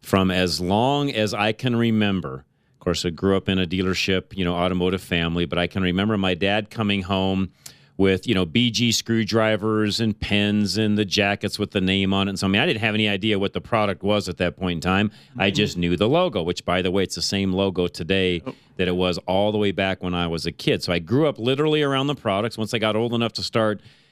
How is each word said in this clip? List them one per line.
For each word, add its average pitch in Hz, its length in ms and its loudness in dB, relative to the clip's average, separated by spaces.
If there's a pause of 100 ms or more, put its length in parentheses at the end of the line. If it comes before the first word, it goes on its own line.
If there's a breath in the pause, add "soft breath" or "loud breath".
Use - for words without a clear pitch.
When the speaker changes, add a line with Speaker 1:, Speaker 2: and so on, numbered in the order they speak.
Speaker 1:
from 95 300 2
as 90 280 0
long 131 520 0
as 107 200 -2
I 107 200 0
can 120 240 -2
remember. 101 680 0 (280)
Of - 80 -20
course, 87 240 -2
I 87 60 -2
grew 98 260 2
up 92 120 -4
in 95 120 2
a 90 60 0
dealership, 92 680 -2
you 95 80 -2
know, 87 100 0
automotive 90 460 0
family, 85 460 -2
but 82 120 -4
I 87 100 0
can 95 160 -4
remember 98 340 0
my 95 160 0
dad 101 360 -2
coming 101 320 -2
home 95 500 0 (440 loud breath)
with, 95 300 2
you 113 80 2
know, 92 100 2
B 117 280 2
G 117 180 2
screwdrivers 107 1080 0
and 107 180 -2
pens 104 580 0
and 107 220 2
the 107 60 2
jackets 101 560 0
with 101 100 -4
the 98 100 -2
name 95 320 2
on 98 140 2
it. 101 40 -2
And 98 100 -6
so, 98 80 2
I - 20 2
mean, 101 100 4
I 151 60 2
didn't 147 140 0
have 107 160 0
any 107 120 2
idea 101 300 0
what 98 140 -2
the 107 80 -4
product 104 420 -2
was 101 260 0
at 85 100 -6
that 90 180 0
point 90 220 -2
in - 20 -8
time. 95 320 2 (260 loud breath)
I 95 120 2
Speaker 2:
Mm-hmm. 95 40 0
Speaker 1:
just 104 240 0
knew 87 180 2
the 104 120 2
logo, 147 340 0
which, 85 220 -4
by 90 180 0
the 92 80 0
way, 95 140 2
it's - 100 -6
the 85 80 -6
same 98 300 0
logo 92 340 0
today 90 580 0
Speaker 2:
Yep. - 100 -10 (240 loud breath)
Speaker 1:
that 92 100 0
it 90 80 0
was 90 220 0
all 101 340 0
the 107 60 0
way 104 120 0
back 95 320 -2
when 90 100 -4
I 87 140 -2
was 82 180 -4
a 85 60 -6
kid. 123 320 -2
So 90 100 -2
I 87 60 2
grew 123 300 0
up 117 100 -6
literally 147 440 0
around 139 260 0
the 139 80 -2
products. 107 420 -2
Once 110 160 -4
I 117 60 0
got 107 160 0
old 117 180 -2
enough 117 200 -2
to 101 100 -8
start, 107 360 0 (320 soft breath)